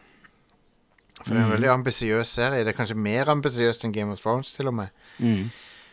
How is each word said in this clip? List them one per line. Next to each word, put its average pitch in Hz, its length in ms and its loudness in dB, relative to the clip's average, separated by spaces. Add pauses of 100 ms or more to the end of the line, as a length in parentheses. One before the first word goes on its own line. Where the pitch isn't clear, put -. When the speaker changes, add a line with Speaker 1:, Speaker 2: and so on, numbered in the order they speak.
(1200)
Speaker 1:
For 110 100 -4
det 117 80 4
er 113 40 4
en 110 40 2
Speaker 2:
Mm. 110 80 2
Speaker 1:
veldig 127 240 4
ambisiøs 113 460 0
serie. 123 360 0
Det 110 140 -2
er 120 60 0
kanskje 107 120 -4
mer 110 280 0
ambisiøst 135 600 0
enn 113 80 -2
Game 104 200 -4
of 95 80 -10
Thrones, 123 320 -2
til 135 160 -4
og 127 60 -4
med. 101 140 -6 (300)
Speaker 2:
Mm. 113 320 0 (420)